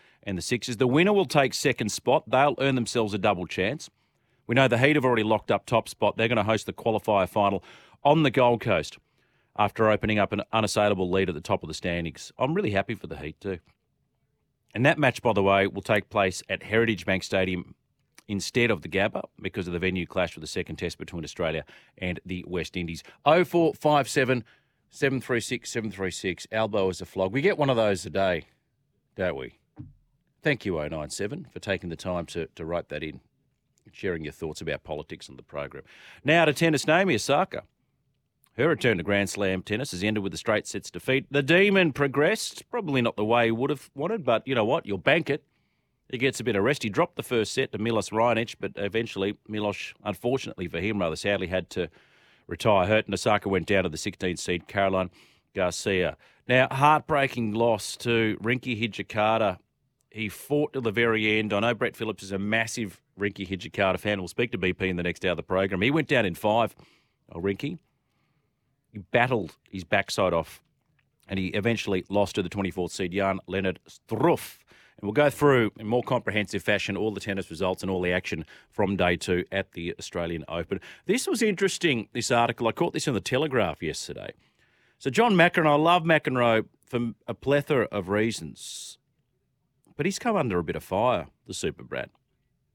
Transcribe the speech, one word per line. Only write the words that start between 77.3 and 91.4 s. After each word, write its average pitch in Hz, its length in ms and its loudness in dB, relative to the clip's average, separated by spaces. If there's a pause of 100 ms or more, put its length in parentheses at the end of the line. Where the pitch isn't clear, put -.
results 92 320 -2
and 92 80 -4
all 90 100 0
the 90 120 0
action 85 340 -2 (240)
from 98 260 0
day 87 220 2
two 90 340 0
at 95 200 -4
the 85 260 -8
Australian 85 500 -6
Open. 85 320 -6 (280)
This 240 200 0
was 277 140 -2
interesting, 175 720 0
this 120 160 -4
article. 120 380 2
I 110 40 4
caught - 220 -2
this 156 140 -4
in 127 80 0
the 95 40 -2
Telegraph 127 640 -2
yesterday. 65 520 -8 (640)
So 139 100 -4
John 220 240 4
McEnroe, 170 380 6
I 147 40 6
love 170 280 6
McEnroe 127 640 4 (200)
for 120 300 -4 (120)
a 117 60 -6
plethora 139 580 0
of 92 180 -4
reasons, 104 880 -4 (1000)
but 143 80 -4
he's 190 140 -4
come 220 160 0
under 113 240 0
a 85 40 0
bit 78 120 -4
of - 80 -8
fire, 98 440 0 (200)